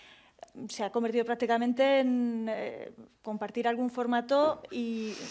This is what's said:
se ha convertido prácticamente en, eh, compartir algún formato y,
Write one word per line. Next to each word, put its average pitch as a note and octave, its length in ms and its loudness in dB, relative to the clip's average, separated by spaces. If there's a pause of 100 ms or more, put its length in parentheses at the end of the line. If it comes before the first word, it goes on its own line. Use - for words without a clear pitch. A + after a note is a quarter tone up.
(680)
se - 160 -6
ha G3 80 -2
convertido A#3 320 0
prácticamente A#3+ 760 2
en, A#3+ 500 0
eh, - 420 -6 (300)
compartir G#3+ 440 -4
algún A#3 220 2
formato B3 840 2
y, A3+ 440 -4 (160)